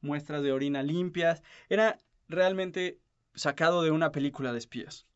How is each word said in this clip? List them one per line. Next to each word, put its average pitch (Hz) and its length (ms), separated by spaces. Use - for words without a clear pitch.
muestras 147 420
de 139 80
orina 139 320
limpias. 170 580
Era 214 300
realmente 185 720
sacado 165 480
de 160 100
una 156 200
película 139 400
de 120 60
espías. - 580